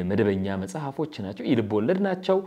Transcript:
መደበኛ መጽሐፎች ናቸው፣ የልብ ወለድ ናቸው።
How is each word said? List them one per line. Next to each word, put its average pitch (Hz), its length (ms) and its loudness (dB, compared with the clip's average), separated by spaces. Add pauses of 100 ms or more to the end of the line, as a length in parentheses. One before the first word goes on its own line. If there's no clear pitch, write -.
መደበኛ 98 440 2 (100)
መጽሐፎች 139 640 -6
ናቸው፣ 98 260 -8
የልብ 110 280 2
ወለድ 120 280 2
ናቸው። 190 360 0 (100)